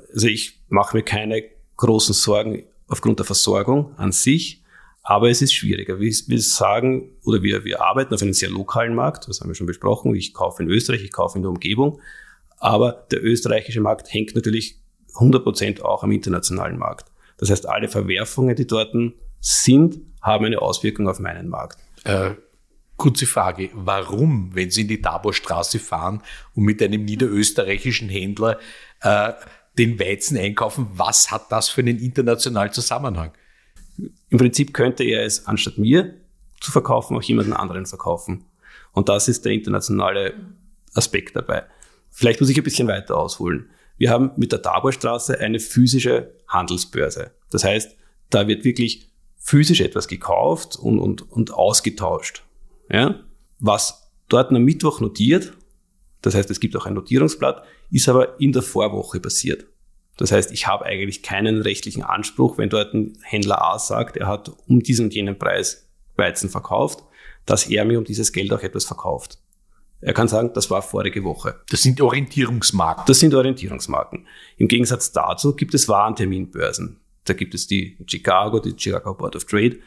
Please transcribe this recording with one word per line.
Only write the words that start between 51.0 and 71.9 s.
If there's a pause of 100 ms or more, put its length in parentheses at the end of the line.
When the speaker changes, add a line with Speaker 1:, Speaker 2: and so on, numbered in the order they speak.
Speaker 1:
und
ausgetauscht. (480)
Ja? (400)
Was (180)
dort
am
Mittwoch
notiert, (680)
das
heißt,
es
gibt
auch
ein
Notierungsblatt, (280)
ist
aber
in
der
Vorwoche
passiert. (500)
Das
heißt,
ich
habe
eigentlich
keinen
rechtlichen
Anspruch,
wenn
dort
ein
Händler
A
sagt,
er
hat (160)
um
diesen
und
jenen
Preis (280)
Weizen
verkauft, (420)
dass
er
mir
um
dieses
Geld
auch
etwas
verkauft. (640)
Er
kann
sagen,
das
war
vorige
Woche. (100)
Speaker 2:
Das
sind